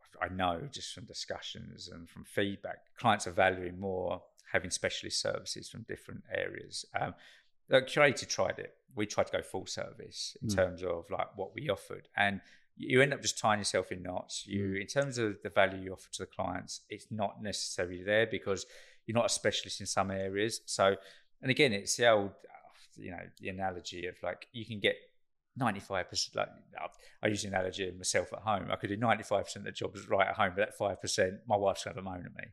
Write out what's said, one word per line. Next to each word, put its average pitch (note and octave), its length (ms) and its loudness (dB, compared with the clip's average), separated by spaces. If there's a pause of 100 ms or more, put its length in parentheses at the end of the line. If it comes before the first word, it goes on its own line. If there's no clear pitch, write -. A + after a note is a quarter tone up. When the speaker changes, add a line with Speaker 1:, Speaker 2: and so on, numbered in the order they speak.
(220)
Speaker 1:
I F2+ 80 0
know F2+ 420 0
just - 220 -10
from - 120 -14
discussions F2+ 840 -10
and E2+ 180 -14
from - 180 -18
feedback, G2 520 -2 (180)
clients G#2 300 4
are F2+ 60 -4
valuing F#2 480 4
more F#2 420 -2 (300)
having F2+ 180 2
specialist - 500 -2
services - 480 -4
from - 160 -12
different - 480 -12
areas. - 540 -6 (140)
Um, - 160 -4 (560)
uh, C3+ 60 8
Curated C#3 500 4
tried - 320 0
it. - 160 -12 (180)
We G#2 140 -2
tried - 200 2
to - 40 -16
go F2+ 100 0
full - 240 -8
service - 800 -10
in A2+ 60 0
Speaker 2:
Mm. G2+ 60 0
Speaker 1:
terms F2+ 280 2
of, E2+ 260 -2
like, F2 280 -4
what - 180 -6
we - 140 -4
offered, F#2+ 460 -6
and G2+ 260 2 (340)
you C3 260 6
end C#3+ 120 4
up - 80 -4
just - 180 -2
tying G#2+ 200 4
yourself G2 320 0
in F2+ 120 -8
knots. - 420 -8
You, G2 200 -2
Speaker 2:
Mm. G2 160 -2
Speaker 1:
in G2 60 -8
terms C#3 300 -2
of G#2+ 240 0
the G2+ 80 -6
value F#2+ 320 4
you F#2+ 120 -8
offer - 180 -16
to - 120 -8
the F2+ 40 -6
clients, - 640 -6
it's G#2+ 200 -12
not G#2+ 320 -2
necessarily F#2 640 -4
there G#2+ 240 6
because G2 380 -2 (400)
you're A2+ 100 -2
not A#2 100 6
a G2+ 40 2
specialist - 500 0
in G2 80 -8
some G2 240 0
areas. G2 540 -2
So, G2 320 4 (440)
and C3 80 0
again, B2+ 240 6
it's G2+ 220 -2
the A#2+ 140 6
old, G2+ 220 6
uh, - 380 -20 (260)
you G#2 160 -10
know, F2 180 -10 (100)
the - 100 -8
analogy F#2 580 -4
of, - 140 -10
like, - 300 -6
you A2+ 140 -8
can A2 140 -8
get G2+ 180 4 (560)
ninety-five G2 560 0
percent, - 240 -4
like, - 140 2 (320)
I, - 80 -6 (360)
I A2 40 4
use G#2 140 2
the G#2 80 -6
analogy F#2+ 360 -2
of F2+ 120 -6
myself F2+ 340 0
at - 80 -8
home. G2 320 -2
I - 60 0
could - 100 -4
do G2+ 80 -2
ninety-five G#2+ 480 2
percent G#2 240 -10
of G2+ 60 -8
the - 40 -16
jobs G2 300 -8
right G2 220 6
at F#2+ 60 -2
home, G2 200 2
but G2 60 4
that - 160 0
five G2 240 -2
percent, G2+ 440 0
my G#2+ 120 4
wife's G2 260 2
gonna G2+ 120 -8
have F#2+ 100 -8
a F#2+ 40 -8
moan F#2 160 -8
at - 80 -14
me. - 200 -12